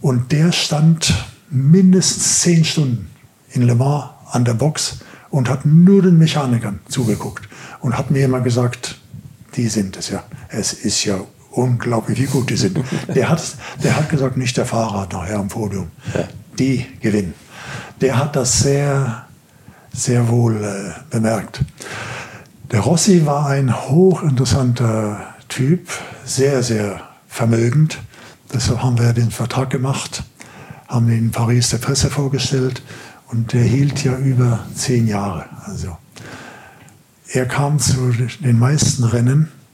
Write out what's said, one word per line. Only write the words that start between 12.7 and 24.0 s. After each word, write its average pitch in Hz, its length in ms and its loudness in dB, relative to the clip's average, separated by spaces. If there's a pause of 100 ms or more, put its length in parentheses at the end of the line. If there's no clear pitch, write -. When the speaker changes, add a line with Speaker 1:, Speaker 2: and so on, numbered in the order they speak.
Speaker 2:
<laughs> - 200 -6
Speaker 1:
Der 120 140 2
hat, 160 120 0 (420)
der 135 120 2
hat 151 140 -2
gesagt, 131 260 -2
nicht 127 220 -2
der 117 80 0
Fahrer 110 480 -4
nachher 95 240 -4
am 101 100 -4
Podium. 95 440 -6 (220)
Speaker 2:
Ja. - 100 -2 (340)
Speaker 1:
Die 131 280 0 (140)
gewinnen. 101 360 -2 (680)
Der 127 160 2
hat 123 180 0
das 131 240 0
sehr, 139 680 0 (680)
sehr 120 340 0
wohl, 117 360 2
äh, 101 360 -8 (120)
bemerkt. 110 520 -2 (1080)
Der 113 80 0
Rossi 165 480 4
war 147 180 0
ein 139 260 2
hochinteressanter 123 1500 2 (280)